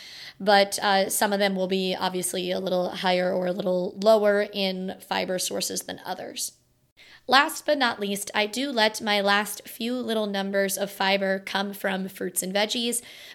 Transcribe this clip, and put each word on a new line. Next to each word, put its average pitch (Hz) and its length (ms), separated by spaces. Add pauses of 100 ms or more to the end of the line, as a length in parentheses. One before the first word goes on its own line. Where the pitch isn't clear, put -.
(400)
But, 202 420
uh, 196 280
some 208 220
of 196 60
them 196 160
will 185 140
be 185 260
obviously 180 560
a 185 80
little 180 300
higher 180 440
or 185 140
a 180 60
little 185 500
lower 208 500
in 190 440 (100)
fiber 185 320
sources 190 440
than - 220
others. - 480 (760)
Last 294 380
but 302 140
not 240 220
least, 202 340
I 214 120
do 254 240
let 220 300
my 208 200
last 202 460
few 233 280
little 220 320
numbers 196 500
of 196 140
fiber 190 480
come 196 340
from 190 360
fruits 185 340
and 185 120
veggies, 233 460 (340)